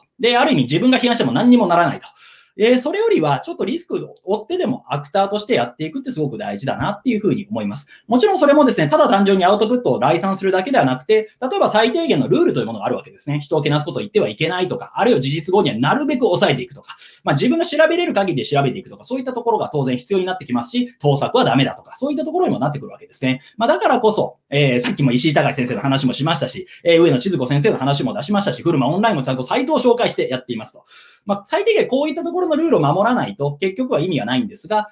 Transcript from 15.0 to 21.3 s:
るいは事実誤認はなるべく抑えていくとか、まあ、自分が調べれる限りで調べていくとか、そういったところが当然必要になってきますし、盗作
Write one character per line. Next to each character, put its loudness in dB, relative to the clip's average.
る 4
い 4
は 0
事 -4
実 -4
誤 4
認 -2
は -6
な 2
る -2
べ -2
く -4
抑 2
え -2
て -6
い -12
く -20
と -20
か、 -20
ま 0
あ、 0
自 0
分 2
が 0
調 -4
べ 0
れ 0
る -4
限 0
り -4
で -8
調 0
べ 0
て -10
い -12
く -20
と -20
か、 -20
そ -8
う -4
い -8
っ -10
た -8
と -8
こ 0
ろ 2
が -6
当 -2
然 -2
必 -10
要 2
に -2
な -4
っ -10
て -20
き -6
ま -2
す -16
し、 -4
盗 2
作 -2